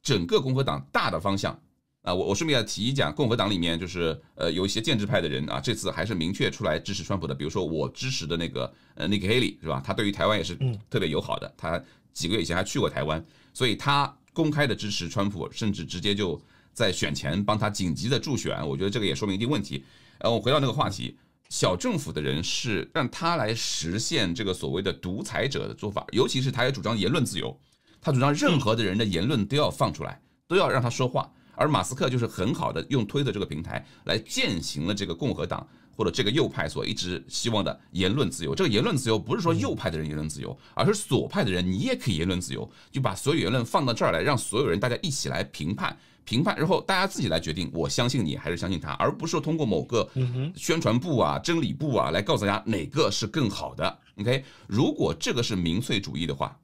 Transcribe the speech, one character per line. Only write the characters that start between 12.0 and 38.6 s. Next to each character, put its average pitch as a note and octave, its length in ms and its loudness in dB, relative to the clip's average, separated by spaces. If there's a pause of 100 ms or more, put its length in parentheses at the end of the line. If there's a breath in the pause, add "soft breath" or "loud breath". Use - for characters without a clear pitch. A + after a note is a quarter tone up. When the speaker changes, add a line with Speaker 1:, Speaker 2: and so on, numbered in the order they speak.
Speaker 1:
几 E2 160 -4
个 G#2 80 2
月 G2 60 0
以 - 20 -2
前 E2 100 -2
还 F#2 80 2
去 - 160 -2
过 F#2 100 2
台 C2 140 -4
湾， D#2 220 -2 (280 soft breath)
所 C3 140 0
以 G#2 80 2
他 C#3+ 420 0 (160)
公 D#3+ 200 2
开 D3 160 4
的 G#2+ 40 2
支 G#2 160 -4
持 F2 200 -4
川 G2+ 200 0
普， F2 220 -4
甚 G#2+ 220 0
至 F2 120 -4
直 F2 160 -6
接 G2+ 140 2
就 F#2 260 -2 (320 soft breath)
在 F#2+ 200 2
选 D#2 200 -2
前 E2 320 -2
帮 G#2 140 2
他 G#2+ 100 2
紧 F#2+ 240 0
急 D2 160 -2
的 B2+ 80 2
助 C3+ 200 -2
选， A1 280 -4
我 C#2 120 -2
觉 F2 80 -2
得 G#2 60 0
这 A2+ 100 -2
个 G2+ 40 0
也 D#2+ 80 2
说 G2+ 140 -2
明 G2 80 0
一 G2 40 -2
定 A#2 120 0
问 C#3+ 100 2
题。 C#2 240 -8 (340 loud breath)
呃， A2+ 120 2
我 A#2 80 2
回 A#2 140 2
到 D3+ 80 4
那 C#3 80 2
个 A2 40 0
话 A#2+ 160 0
题， - 300 -8 (300 soft breath)
小 - 260 2
政 G3 240 0
府 C#2+ 140 -6
的 D2+ 100 -2
人 C#2 220 0
是 - 500 -2
让 B2+ 160 0
他 E3+ 240 0
来 A2+ 180 0
实 F#2 460 -2
现 A2 340 0
这 G2+ 120 -4
个 F#2 100 0
所 - 160 -4
谓 E2+ 100 0
的 F#2+ 120 0
独 F#2 320 -6
裁 D#2+ 240 -2
者 A#1+ 180 -4
的 A1 80 -8
做 - 160 -6
法， - 220 -6
尤 C#3 160 4
其 C3 120 0
是 C3 120 0
他 A2+ 100 0
也 C3 80 2
主 C3+ 100 -6
张 A2+ 160 0
言 G2+ 140 2
论 D3 140 2
自 G2+ 120 -4
由， - 220 -6 (420 soft breath)
他 D#3+ 120 0
主 B2+ 80 4
张 C#3+ 120 4
任 F3 280 4
何 G#2+ 160 4
的 A#2 80 0
人 F#2+ 120 2
的 A2+ 80 4
言 F#2 220 2
论 A#2+ 180 2
都 C3 120 -2
要 C3+ 120 2
放 F#2+ 240 0
出 - 120 -8
来， - 180 -10 (240 soft breath)
都 E3 80 -2
要 F3+ 140 6
让 A#2+ 120 4
他 A#2 80 2
说 B2+ 200 2
话。 - 200 -2 (300 loud breath)
而 D3 80 4
马 A#2+ 160 2
斯 B2+ 120 -4
克 C3+ 160 0
就 B2+ 80 2
是 A#2 80 2
很 G2 260 -2
好 - 180 -2
的 E2 200 -4
用 A#2+ 160 2
推 C#3+ 180 0
特 A2+ 80 0
这 G2+ 80 -2
个 F2+ 60 -2
平 D2 160 -6
台 - 200 -6 (220 loud breath)
来 G2+ 140 0
践 C#3 440 -2
行 C#2+ 240 -4
了 G#2 80 0
这 G2+ 120 -2
个 E2 80 -4
共 B2 200 -2
和 - 120 -2
党 - 200 -6 (300 loud breath)
或 A2+ 80 0
者 G2 60 4
这 B2 120 0
个 G2+ 80 4
右 C3 160 4
派 D2+ 220 -2
所 B1 160 -4
一 - 80 -2
直 - 380 -4
希 - 180 -2
望 G#2 160 2
的 C2 160 -4 (120)
言 F#2 200 4
论 B2 180 2
自 E2+ 140 -6
由。 C#2 100 -2
这 F#3+ 80 0